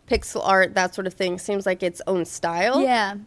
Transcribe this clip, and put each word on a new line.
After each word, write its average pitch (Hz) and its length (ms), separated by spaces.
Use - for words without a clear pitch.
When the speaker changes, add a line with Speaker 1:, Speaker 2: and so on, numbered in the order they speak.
Speaker 1:
pixel - 360
art, 190 280
that 180 200
sort 190 120
of 185 80
thing, 185 240
seems 196 280
like 185 160
its 175 240
own 180 180
style. 180 580
Speaker 2:
Yeah. 226 320